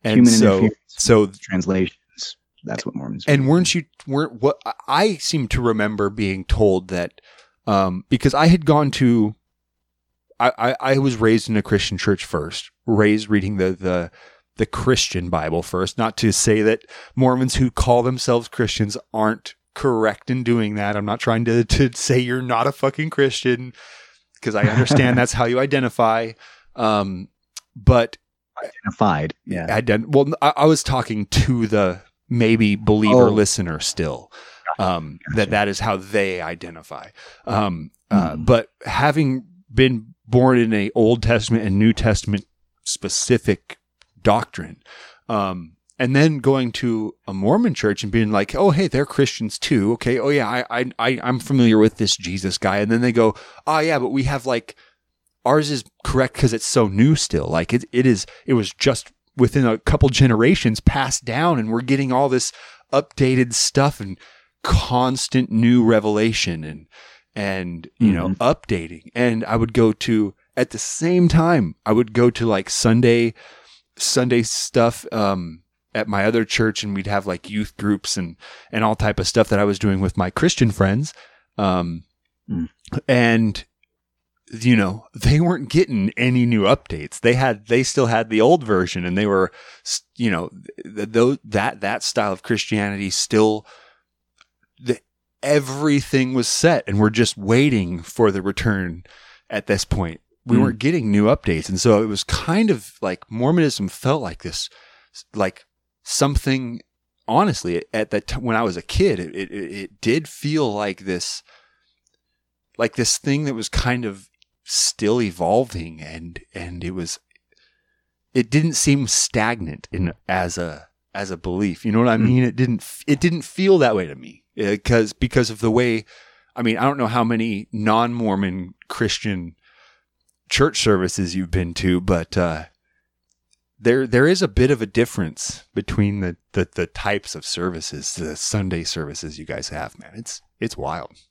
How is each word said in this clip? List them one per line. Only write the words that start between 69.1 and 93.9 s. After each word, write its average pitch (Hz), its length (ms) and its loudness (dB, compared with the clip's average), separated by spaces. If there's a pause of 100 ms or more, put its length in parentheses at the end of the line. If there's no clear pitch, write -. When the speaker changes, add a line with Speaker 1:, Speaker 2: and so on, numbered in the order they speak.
Speaker 1:
And 120 320 0
I 110 120 -2
would 113 160 -2
go 113 180 4
to, 107 420 -2 (240)
at 123 140 0
the 113 80 -12
same 175 480 2
time, 160 480 2 (100)
I 110 60 0
would 110 220 2
go 120 180 4
to, 117 140 -4
like, 98 240 -2
Sunday, 117 640 2 (640)
Sunday 123 460 0
stuff, - 680 -2
um, 95 500 -4 (320)
at 107 140 -4
my 101 180 0
other 113 200 2
church, 110 380 -2
and 101 120 -6
we'd 98 120 -6
have, 101 200 -2
like, 90 220 -8
youth 104 280 -6
groups 101 400 -2
and, 87 180 -6 (360)
and 110 120 0
all 110 120 2
type 107 240 -2
of 92 80 -4
stuff 113 220 2
that 101 100 2
I 104 40 2
was 101 160 0
doing 98 220 0
with 95 160 -2
my 92 120 -2
Christian 113 420 2
friends. 101 420 0 (440)
Um, 87 460 -2 (460)
Speaker 2:
Mm. - 200 -4 (380)
Speaker 1:
and 113 580 0 (960)
you 123 120 6
know, 101 380 0
they 123 260 2
weren't 170 300 -2
getting 107 480 0
any 127 280 2
new 117 180 2
updates. 85 560 -2
They 117 140 4
had, 120 340 0
they 120 160 2
still 131 240 0
had 113 220 0
the 110 120 2
old 151 220 6
version, 92 420 0
and 90 120 -2
they 104 80 2
were, 95 260 2 (340)
s-, - 160 -6 (140)
you 117 160 -2
know, 85 180 -4 (340)
th-, 101 120 -18
th-, 104 140 -8
tho-, 120 360 2
that, 104 360 -4
that 101 220 -4
style 104 280 -2
of 92 120 -8
Christianity 101 640 -4
still, 107 560 0 (1120)